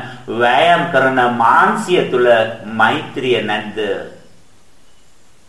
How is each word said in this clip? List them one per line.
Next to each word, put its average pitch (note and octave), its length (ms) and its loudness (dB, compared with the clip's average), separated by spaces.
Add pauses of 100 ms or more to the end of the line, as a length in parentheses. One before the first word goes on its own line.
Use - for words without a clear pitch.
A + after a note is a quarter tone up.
(280)
වෑයම් C3+ 640 2
කරන C3 280 2 (180)
මාන්සිය F3 760 2
තුල B2 160 2 (380)
මෛත්‍රිය A#2+ 760 -2
නැද්ද? G#2 360 -6 (1700)